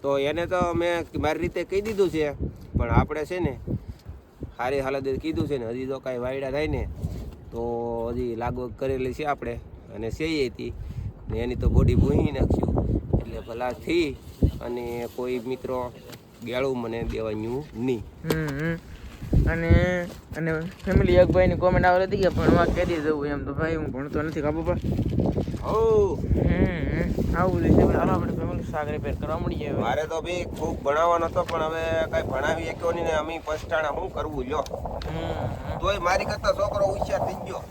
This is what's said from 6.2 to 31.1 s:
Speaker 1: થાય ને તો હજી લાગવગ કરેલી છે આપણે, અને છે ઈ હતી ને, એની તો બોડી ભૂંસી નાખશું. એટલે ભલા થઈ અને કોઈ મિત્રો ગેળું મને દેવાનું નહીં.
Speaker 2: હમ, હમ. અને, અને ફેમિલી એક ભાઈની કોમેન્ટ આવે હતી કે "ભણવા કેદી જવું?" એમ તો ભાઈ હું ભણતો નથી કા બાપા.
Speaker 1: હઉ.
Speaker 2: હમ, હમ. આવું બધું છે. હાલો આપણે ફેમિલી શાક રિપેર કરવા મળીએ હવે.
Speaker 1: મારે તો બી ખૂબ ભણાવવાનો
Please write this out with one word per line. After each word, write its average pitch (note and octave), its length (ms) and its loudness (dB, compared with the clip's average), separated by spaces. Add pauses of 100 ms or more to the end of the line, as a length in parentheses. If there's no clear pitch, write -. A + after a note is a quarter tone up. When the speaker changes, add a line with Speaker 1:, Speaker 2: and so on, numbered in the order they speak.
Speaker 1:
થાય D3 160 -2
ને C3 220 -2 (640)
તો A#2 560 -4
હજી A#2+ 280 -4
લાગવગ B2 420 -4
કરેલી C3 360 -2
છે D3 100 -6
આપણે, C3+ 300 -4 (400)
અને A2 160 -6
છે C3 140 -4
ઈ D3+ 240 0
હતી A#2+ 240 -8 (580)
ને, A2 80 -2
એની B2 160 -2
તો - 140 2
બોડી - 260 8
ભૂંસી - 380 6
નાખશું. - 680 2 (180)
એટલે - 220 -6
ભલા A#2 300 -4
થઈ C#3+ 460 0 (260)
અને A#2+ 760 -2
કોઈ B2+ 220 -2
મિત્રો B2+ 540 -4 (520)
ગેળું B2+ 340 -2
મને A#2 240 -4
દેવાનું A2 640 -4 (120)
નહીં. A#2 260 -2 (220)
Speaker 2:
હમ, D#3 220 -2
હમ. D#3 320 -2 (720)
અને, E3+ 520 4 (340)
અને D#3+ 240 -2
ફેમિલી F3+ 540 2
એક F3+ 140 10
ભાઈની F3+ 260 6
કોમેન્ટ F3+ 320 4
આવે F3+ 180 6
હતી G3 120 0
કે F#3+ 120 4
"ભણવા E3+ 360 6
કેદી F3 320 2
જવું?" D3 300 0
એમ C#3+ 180 -4
તો C#3 100 -6
ભાઈ D#3+ 220 0
હું D#3 100 -4
ભણતો D3 360 -4
નથી D#3 180 -4
કા D3 100 2
બાપા. E3 220 0 (960)
Speaker 1:
હઉ. G#3 480 4
Speaker 2:
હમ, F3 520 4
હમ. E3 680 0
આવું F3+ 260 2
બધું - 300 6
છે. - 40 2
હાલો F3+ 160 2
આપણે F3 200 0
ફેમિલી D#3+ 300 -4
શાક D3+ 280 -4
રિપેર C#3+ 240 -4
કરવા D3+ 240 -4
મળીએ A#2 300 -4
હવે. G2+ 120 -2
Speaker 1:
મારે B2+ 220 0
તો E3 180 -4
બી F3 240 -4
ખૂબ - 380 -6
ભણાવવાનો E3 440 2